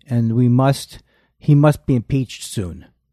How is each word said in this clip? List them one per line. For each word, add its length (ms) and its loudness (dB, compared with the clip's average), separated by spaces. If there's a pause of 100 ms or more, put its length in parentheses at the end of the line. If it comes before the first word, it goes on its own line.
and 260 -2
we 140 2
must, 520 0 (380)
he 160 2
must 320 2
be 80 0
impeached 500 -6
soon, 420 -10 (260)